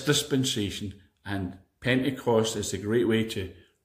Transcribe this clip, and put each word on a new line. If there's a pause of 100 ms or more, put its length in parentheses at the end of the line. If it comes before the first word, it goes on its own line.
dispensation, (320)
and (240)
Pentecost
is
the
great
way
to (340)